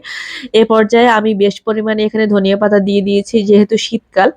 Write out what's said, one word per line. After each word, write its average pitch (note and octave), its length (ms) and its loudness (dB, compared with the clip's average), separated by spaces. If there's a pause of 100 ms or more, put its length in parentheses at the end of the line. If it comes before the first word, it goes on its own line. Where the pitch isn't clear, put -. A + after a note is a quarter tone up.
(520)
এ A3 120 4
পর্যায়ে A3 440 2
আমি A3 260 0
বেশ G3+ 200 0 (120)
পরিমাণে G#3+ 380 -4
এখানে A3 220 -2
ধনিয়া G3 300 0
পাতা G#3 220 2
দিয়ে G3+ 240 0
দিয়েছি, G3+ 400 -2
যেহেতু G#3 360 2
শীতকাল A3 580 -2